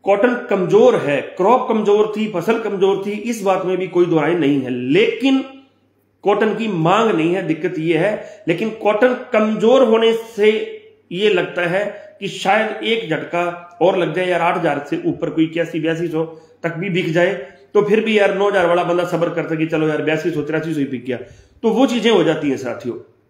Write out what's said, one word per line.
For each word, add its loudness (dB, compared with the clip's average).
Cotton 2
कमजोर 4
है, 0
crop 0
कमजोर 2
थी, -4
फसल 0
कमजोर 0
थी, -4
इस -6
बात 0
में -2
भी -4
कोई 2
दो 2
राय 0
नहीं 2
है, -8
लेकिन 0
cotton 2
की -4
मांग 2
नहीं 0
है, -4
दिक्कत -4
ये 0
है। -4
लेकिन -2
cotton 0
कमजोर 4
होने 4
से 0
ये 0
लगता 0
है -4
कि -6
शायद -2
एक -2
झटका -6
और 4
लग -2
जाए -2
यार, 0
आठ 0
हजार -2
से -4
ऊपर -4
कोई 0
इक्यासी -4
बयासी -2
सौ -2
तक -4
भी -6
बिक -2
जाए, 2
तो 4
फिर 2
भी 0
यार 4
नौ 0
हजार 2
वाला 2
बंदा 0
सब्र -2
कर -4
सके, -2
"चलो 0
यार, -2
बयासी -2
सौ, -4
तिरासी -4
सौ -2
ही 0
बिक -8
गया।" -4
तो 2
वो 4
चीजें 0
हो 4
जाती 0
हैं 0
साथियों। -8